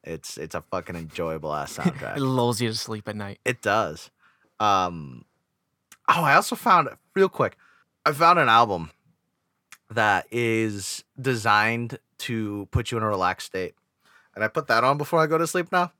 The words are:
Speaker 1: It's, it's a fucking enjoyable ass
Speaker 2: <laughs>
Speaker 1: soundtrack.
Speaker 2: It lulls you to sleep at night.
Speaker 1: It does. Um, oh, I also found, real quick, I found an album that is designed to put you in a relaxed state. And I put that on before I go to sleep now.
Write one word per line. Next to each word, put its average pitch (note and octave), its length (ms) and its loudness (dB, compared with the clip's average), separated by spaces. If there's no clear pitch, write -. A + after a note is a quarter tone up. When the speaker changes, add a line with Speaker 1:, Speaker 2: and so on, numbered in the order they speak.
Speaker 1:
It's, D#2+ 360 -14
it's E2 160 -12
a E2 60 -6
fucking F2+ 340 -10
enjoyable D#2+ 580 -6
ass C#2+ 240 -8
Speaker 2:
<laughs> - 0 -
Speaker 1:
soundtrack. - 400 -6
Speaker 2:
It C#3+ 40 -4
lulls B2 380 0
you A#2+ 100 -2
to A2 60 -6
sleep A2 320 -8
at G#2+ 80 -8
night. G2+ 300 -12
Speaker 1:
It B2+ 160 -4
does. G2 480 -2
Um, F2 680 0
oh, E3+ 140 2
I C#3+ 100 4
also F3+ 220 2
found, F3 340 2
real F#3+ 140 4
quick, - 260 -2
I D3+ 100 2
found E3 260 6
an C3 100 4
album G#2 400 4
that G#2+ 400 2
is A2+ 720 -2
designed A2+ 800 0
to G#2 540 -6
put A#2+ 180 -2
you A#2+ 80 -4
in A2 60 -2
a A2 40 0
relaxed F#2 380 0
state. F#2 300 -8
And G#2 100 -4
I A2 40 0
put D3 200 -4
that A#2 160 4
on C#3 140 4
before D3 240 0
I D#3 60 2
go D#3+ 100 0
to E3 80 0
sleep F3 260 -4
now. F3 280 0